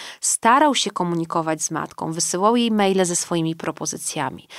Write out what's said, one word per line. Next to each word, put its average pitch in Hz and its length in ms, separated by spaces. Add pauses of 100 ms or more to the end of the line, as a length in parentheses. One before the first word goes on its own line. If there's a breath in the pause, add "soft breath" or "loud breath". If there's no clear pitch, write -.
(220 loud breath)
starał 262 540
się - 160
komunikować 165 720
z - 100
matką, 156 400
wysyłał 180 440
jej 233 160
maile 190 340
ze 175 100
swoimi 165 400
propozycjami. 156 920 (120)